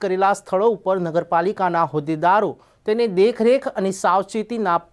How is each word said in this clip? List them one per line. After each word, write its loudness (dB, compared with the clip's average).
કરેલા 2
સ્થળો 0
ઉપર -2
નગરપાલિકાના 0
હોદ્દેદારો 0
તેને 0
દેખરેખ 2
અને -2
સાવચેતીના 0